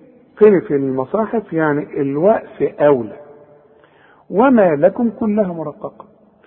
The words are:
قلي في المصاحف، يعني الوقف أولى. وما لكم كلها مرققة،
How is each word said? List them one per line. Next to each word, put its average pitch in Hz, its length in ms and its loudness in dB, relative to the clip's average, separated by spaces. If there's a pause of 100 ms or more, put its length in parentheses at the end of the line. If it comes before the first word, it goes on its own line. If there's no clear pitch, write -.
(420)
قلي 208 200 6
في 147 140 -4
المصاحف، 139 800 -4
يعني 151 480 -2
الوقف 151 600 -2 (160)
أولى. 131 380 0 (1120)
وما 202 460 4
لكم 202 340 0
كلها 208 440 -2
مرققة، 151 520 -14 (420)